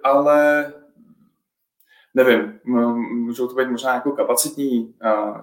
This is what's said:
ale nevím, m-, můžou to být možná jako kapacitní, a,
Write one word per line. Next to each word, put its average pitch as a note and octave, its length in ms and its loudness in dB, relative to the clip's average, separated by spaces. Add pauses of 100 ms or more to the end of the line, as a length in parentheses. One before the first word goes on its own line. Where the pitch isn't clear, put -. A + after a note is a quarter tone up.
ale D3 680 2 (1400)
nevím, B2 500 2
m-, A#2 600 -2
můžou A#2+ 240 -4
to B2+ 60 -12
být C3 140 0
možná B2 260 -2
jako C#3 180 -4
kapacitní, B2 880 -2
a, G#2+ 320 -2 (100)